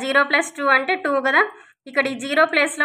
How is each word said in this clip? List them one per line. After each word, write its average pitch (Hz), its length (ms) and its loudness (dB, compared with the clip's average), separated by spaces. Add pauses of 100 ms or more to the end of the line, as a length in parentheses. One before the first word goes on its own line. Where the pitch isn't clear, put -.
జీరో 269 180 2 (100)
ప్లస్ 320 280 0
టూ 285 60 -4 (120)
అంటే 269 180 0 (100)
టూ 294 80 -2 (140)
కదా, 277 140 2 (500)
ఇక్కడ 262 220 0
ఈ - 20 -10 (100)
జీరో 294 180 0 (100)
ప్లేస్‌లో 294 320 0